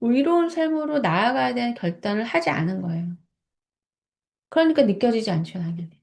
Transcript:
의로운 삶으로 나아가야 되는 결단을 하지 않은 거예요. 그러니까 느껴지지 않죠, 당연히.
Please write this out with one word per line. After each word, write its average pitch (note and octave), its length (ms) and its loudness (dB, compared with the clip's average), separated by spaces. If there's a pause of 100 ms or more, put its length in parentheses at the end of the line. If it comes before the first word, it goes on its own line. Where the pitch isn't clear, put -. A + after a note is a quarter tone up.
의로운 D#4+ 480 2
삶으로 D#4 500 -2
나아가야 A#3+ 560 0
되는 A#3+ 180 -2
결단을 G#3 500 -4
하지 E4 260 -2
않은 F#3 320 -2
거예요. F3 340 -6 (1300)
그러니까 D#4+ 340 4
느껴지지 A3 480 2
않죠, E3 280 -2
당연히. E3+ 300 -6 (140)